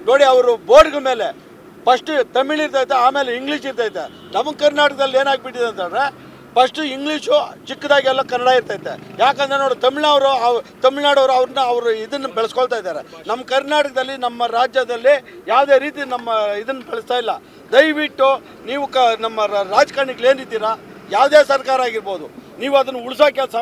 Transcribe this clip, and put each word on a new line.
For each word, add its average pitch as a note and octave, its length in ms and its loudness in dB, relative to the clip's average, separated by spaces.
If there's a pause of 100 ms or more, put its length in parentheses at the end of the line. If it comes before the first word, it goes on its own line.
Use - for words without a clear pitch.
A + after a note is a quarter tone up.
ನೋಡಿ, C#4 160 4
ಅವರು B3 320 4
ಬೋರ್ಡ್ಗಳ C#4 420 6
ಮೇಲೆ B3+ 300 -2 (580)
ಫಸ್ಟ್ B3+ 480 0
ತಮಿಳ್ C#4 260 0
ಇರ್ತೈತೆ, C4+ 340 -2
ಆಮೇಲೆ B3+ 420 0
ಇಂಗ್ಲೀಷ್ C4+ 300 -6
ಇರ್ತೈತೆ. G#3+ 380 -6 (300)
ನಮ್ಮ C4+ 180 -2
ಕರ್ನಾಟಕದಲ್ಲಿ C#4+ 680 0
ಏನಾಗ್ಬಿಟ್ಟಿದೆ B3+ 480 -2
ಅಂತಂದ್ರೆ G3 380 -4 (520)
ಫಸ್ಟ್ B3+ 220 2
ಇಂಗ್ಲೀಷು, D4 880 -4
ಚಿಕ್ಕದಾಗೆಲ್ಲ C4+ 540 0
ಕನ್ನಡ B3 260 -2
ಇರ್ತೈತೆ. G#3+ 440 0 (260)
ಯಾಕಂದ್ರೆ C4+ 400 0
ನೋಡಿ, C4+ 220 -2
ತಮಿಳ್ನವರು, C#4 500 2 (160)
ಅವ್-, - 360 -2
ತಮಿಳ್ನಾಡವರು C#4 500 2
ಅವ್ರನ್ನ, B3+ 280 0
ಅವರು A#3+ 300 0
ಇದನ್ನು A3+ 380 -6
ಬೆಳೆಸ್ಕೊಳ್ತಾ A#3+ 480 -2
ಇದ್ದಾರೆ. E3 520 -10
ನಮ್ಮ A#3+ 140 -6
ಕರ್ನಾಟಕದಲ್ಲಿ, C4+ 720 -2
ನಮ್ಮ A#3+ 300 -4
ರಾಜ್ಯದಲ್ಲಿ A#3+ 680 0 (340)
ಯಾವುದೇ C4+ 300 4
ರೀತಿ C#4+ 300 -6
ನಮ್ಮ A#3+ 220 -6 (300)
ಇದನ್ನು B3+ 300 -8
ಬೆಳೆಸ್ತಾ A#3 280 -4
ಇಲ್ಲ. A3+ 120 -4 (420)
ದಯವಿಟ್ಟು D4 560 2 (380)
ನೀವು C#4 200 -6
ಕ-, B3+ 340 0
ನಮ್ಮ A3 260 -4
ರ-, G3+ 200 -4 (100)
ರಾಜಕಾರಣಿಗಳು C4 500 0
ಏನಿದ್ದೀರಾ, A#3 460 -2 (380)
ಯಾವುದೇ C#4 340 6
ಸರ್ಕಾರ C4 360 0
ಆಗಿರ್ಬೋದು, G3+ 460 -6 (340)
ನೀವು C#4 160 0
ಅದನ್ನು B3+ 300 0
ಉಳಿಸೋ C4 280 2
ಕೆಲಸ C4 280 -4